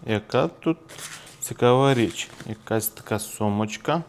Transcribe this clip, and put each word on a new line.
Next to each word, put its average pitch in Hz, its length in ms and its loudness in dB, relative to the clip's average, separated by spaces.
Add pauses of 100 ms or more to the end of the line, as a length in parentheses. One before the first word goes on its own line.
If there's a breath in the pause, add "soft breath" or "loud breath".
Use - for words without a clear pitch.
яка 117 420 0
тут 165 280 -2 (640 loud breath)
цікава 127 540 4
річ. 113 340 -2 (180)
Якась 110 420 -4
така - 300 -6
сумочка. 107 920 -2